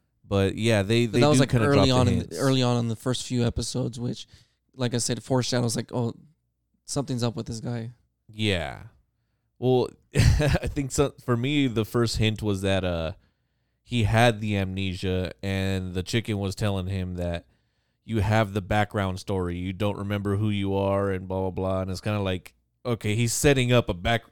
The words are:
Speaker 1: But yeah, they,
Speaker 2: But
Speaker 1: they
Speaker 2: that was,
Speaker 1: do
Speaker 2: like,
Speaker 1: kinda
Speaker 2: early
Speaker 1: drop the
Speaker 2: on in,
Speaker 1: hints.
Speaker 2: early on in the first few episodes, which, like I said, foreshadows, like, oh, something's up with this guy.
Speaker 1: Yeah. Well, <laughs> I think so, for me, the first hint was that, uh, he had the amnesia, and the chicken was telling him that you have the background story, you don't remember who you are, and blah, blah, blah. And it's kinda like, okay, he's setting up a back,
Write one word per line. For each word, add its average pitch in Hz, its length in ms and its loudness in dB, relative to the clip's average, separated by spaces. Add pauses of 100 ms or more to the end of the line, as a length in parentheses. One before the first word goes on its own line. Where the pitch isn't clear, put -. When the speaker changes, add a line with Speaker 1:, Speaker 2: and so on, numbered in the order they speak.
(300)
Speaker 1:
But 98 260 2
yeah, 107 280 2
they, 117 240 2
Speaker 2:
But 104 60 -6
Speaker 1:
they 123 80 2
Speaker 2:
that 143 80 6
was, 127 80 6
Speaker 1:
do 135 40 6
Speaker 2:
like, 135 80 2
Speaker 1:
kinda 117 180 2
Speaker 2:
early 143 80 4
Speaker 1:
drop - 100 6
the 131 80 4
Speaker 2:
on 127 160 4
in, 120 60 4
Speaker 1:
hints. - 220 -4
Speaker 2:
early 131 240 4
on 123 180 2
in 117 100 0
the 110 80 -2
first - 280 -4
few 120 200 0
episodes, 117 540 -4
which, - 280 -6 (480)
like 120 180 -2
I 123 40 -2
said, 113 260 -2
foreshadows, 120 540 0
like, 113 160 -6
oh, 117 200 -2 (720)
something's 127 380 -4
up 117 140 -2
with 113 100 -6
this 113 140 -10
guy. 120 300 -8 (360)
Speaker 1:
Yeah. 90 560 -2 (720)
Well, 123 320 2 (120)
<laughs> - 140 -14
I - 520 4
think 139 240 -4
so, 139 220 2 (100)
for 123 140 0
me, 139 300 0
the 110 180 0
first 120 320 0
hint 110 260 0
was 101 180 -2
that, 95 220 0
uh, 82 300 -4 (720)
he 120 200 0
had 110 380 4
the 107 160 -2
amnesia, 95 720 -2 (100)
and 95 520 -2
the 90 100 -4
chicken 107 360 -2
was 95 160 -4
telling 98 320 -2
him 92 280 -6
that 87 300 -6 (580)
you 110 160 -2
have 107 340 2
the 104 80 -2
background 98 600 -2
story, 90 360 -4
you 90 140 -4
don't 101 260 -2
remember 101 380 -2
who 107 140 0
you 98 260 0
are, 98 340 0
and 95 200 -4
blah, 92 100 -2
blah, 95 120 -2
blah. 92 320 -2
And 92 80 -4
it's 90 100 -6
kinda 107 180 -2
like, 92 340 -4 (320)
okay, 110 300 -2
he's 117 180 0
setting 131 400 4
up 117 160 4
a 101 40 -4
back, 110 280 -2 (100)